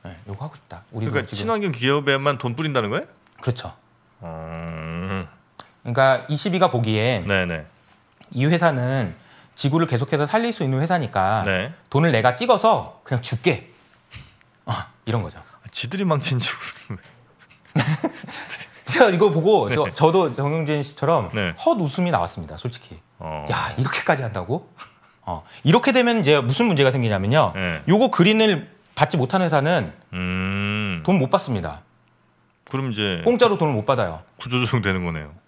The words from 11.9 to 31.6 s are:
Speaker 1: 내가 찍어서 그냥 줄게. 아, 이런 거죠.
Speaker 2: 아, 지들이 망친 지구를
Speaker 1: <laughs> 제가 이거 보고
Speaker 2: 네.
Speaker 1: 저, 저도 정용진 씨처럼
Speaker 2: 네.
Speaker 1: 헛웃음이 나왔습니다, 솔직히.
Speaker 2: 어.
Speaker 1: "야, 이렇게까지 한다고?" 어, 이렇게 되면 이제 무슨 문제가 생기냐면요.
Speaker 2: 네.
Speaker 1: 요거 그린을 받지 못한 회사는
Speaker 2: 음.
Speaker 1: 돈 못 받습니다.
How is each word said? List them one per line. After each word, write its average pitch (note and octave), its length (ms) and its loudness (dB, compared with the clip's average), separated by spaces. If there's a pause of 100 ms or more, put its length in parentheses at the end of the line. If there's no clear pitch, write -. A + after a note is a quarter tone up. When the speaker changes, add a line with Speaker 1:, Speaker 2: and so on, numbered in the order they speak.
Speaker 1:
내가 B2 240 4
찍어서 A3 680 2
그냥 A#2+ 180 -2
줄게. - 500 -2 (920)
아, G#2 220 -6 (180)
이런 A2+ 180 -2
거죠. D#2+ 160 -12
Speaker 2:
아, - 320 -20
지들이 F#3+ 340 -4
망친 C#3+ 340 0
지구를 - 640 -6 (720)
Speaker 1:
<laughs> D3 80 2 (1000)
제가 B3+ 240 6
이거 F#3 220 4
보고 D#3+ 360 4
Speaker 2:
네. A#2 80 0
Speaker 1:
저, C#3+ 180 -2
저도 D#3+ 420 4
정용진 D3 480 -2
씨처럼 C#3+ 500 -2
Speaker 2:
네. F#2+ 180 -2 (140)
Speaker 1:
헛웃음이 F3+ 460 0
나왔습니다, E2+ 460 -4
솔직히. - 420 -12 (200)
Speaker 2:
어. D#2 320 -10
Speaker 1:
"야, - 260 -4
이렇게까지 C3+ 460 -2
한다고?" G#2 480 -6 (520)
어, E2+ 200 -10 (200)
이렇게 A#3 280 6
되면 A#3+ 300 4
이제 D3 180 4
무슨 C#3 280 0
문제가 C#3 240 4
생기냐면요. A2 640 2
Speaker 2:
네. F2 340 -2
Speaker 1:
요거 G#3+ 220 4
그린을 G#3 580 2 (280)
받지 D3+ 200 2
못한 C#3+ 240 2
회사는 D3+ 520 2 (200)
Speaker 2:
음. F#2 920 -4
Speaker 1:
돈 F#3 140 2
못 C3 100 0
받습니다. F#2 520 -2 (880)